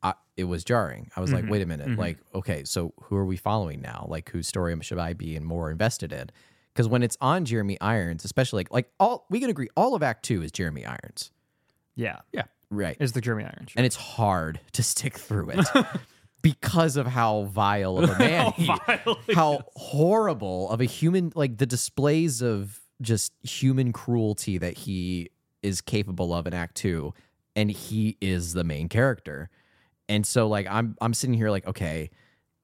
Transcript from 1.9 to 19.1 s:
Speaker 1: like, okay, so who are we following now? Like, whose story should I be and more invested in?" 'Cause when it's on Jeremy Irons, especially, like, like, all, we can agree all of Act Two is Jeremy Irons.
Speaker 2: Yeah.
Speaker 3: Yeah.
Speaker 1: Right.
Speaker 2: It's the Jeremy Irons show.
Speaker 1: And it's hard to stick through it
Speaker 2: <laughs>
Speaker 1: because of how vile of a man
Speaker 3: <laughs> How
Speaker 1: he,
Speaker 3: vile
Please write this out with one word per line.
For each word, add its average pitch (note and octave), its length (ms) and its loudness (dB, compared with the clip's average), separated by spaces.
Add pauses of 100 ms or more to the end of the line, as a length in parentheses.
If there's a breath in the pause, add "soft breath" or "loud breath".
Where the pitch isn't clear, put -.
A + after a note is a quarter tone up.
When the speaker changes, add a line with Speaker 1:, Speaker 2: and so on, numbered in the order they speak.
Speaker 1:
like, E2+ 180 -2 (160)
okay, E2+ 300 -4
so E2+ 300 -4 (100)
who G2+ 140 -2
are G2 80 2
we F#2 100 -2
following F2+ 460 0
now? - 260 -10
Like, E2 220 -8
whose E2+ 180 -6
story E2+ 340 0
should F2 180 -6
I E2+ 140 -4
be D#2 220 -6
and D#2 100 -6
more E2 240 -4
invested F2 440 -2
in?" C2+ 160 -10 (440 soft breath)
'Cause A#2 140 2
when A#2+ 160 4
it's A2+ 160 -2
on D#3+ 240 2
Jeremy A2 380 0
Irons, F2+ 420 0
especially, B2 380 0
like, E2 100 -6
like, B2+ 180 0 (100)
all, A#3+ 300 2
we G#3+ 120 0
can C4 80 2
agree C#3+ 260 -2
all A#3 200 4
of D#3+ 60 -2
Act B2+ 220 -2
Two G2+ 180 0
is D#2 120 -6
Jeremy D2+ 320 -4
Irons. - 460 -10 (640)
Speaker 2:
Yeah. A#2 240 -4 (120)
Speaker 3:
Yeah. A2+ 120 -4 (260)
Speaker 1:
Right. G2 320 -2
Speaker 2:
It's B2+ 100 0
the B2+ 100 -2
Jeremy A2 220 -2
Irons - 280 -14
show. - 60 -20
Speaker 1:
And B2 80 6
it's - 120 0
hard E2+ 640 0 (100)
to - 100 0
stick - 360 -2
through - 320 -4
it F#3 160 2 (100)
Speaker 2:
<laughs> - 680 -2
Speaker 1:
because D#3+ 540 2
of C#3 100 0
how A2+ 380 2
vile G2 540 2
of E3+ 120 6
a - 80 2
man A#3 280 6
Speaker 3:
<laughs> - 0 -
How G#3+ 60 4
Speaker 1:
he, E3+ 140 0
Speaker 3:
vile G#3+ 640 0